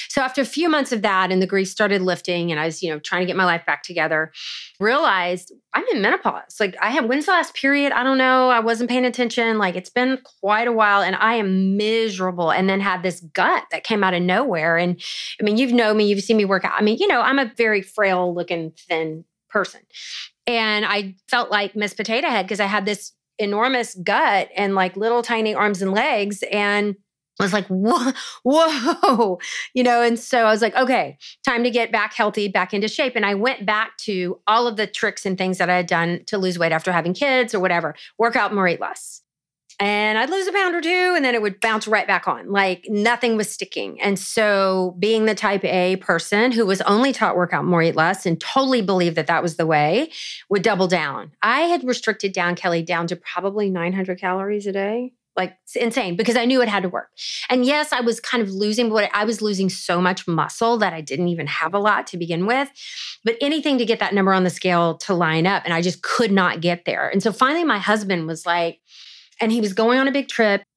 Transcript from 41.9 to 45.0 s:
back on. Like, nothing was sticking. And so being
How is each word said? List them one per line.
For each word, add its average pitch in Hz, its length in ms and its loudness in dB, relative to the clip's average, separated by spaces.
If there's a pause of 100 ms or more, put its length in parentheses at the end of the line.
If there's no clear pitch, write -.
back 190 220 0
on. 131 240 -4
Like, 196 360 0
nothing 226 480 0
was 208 140 -2
sticking. 107 500 -8
And 202 200 0
so 190 800 0
being 220 260 2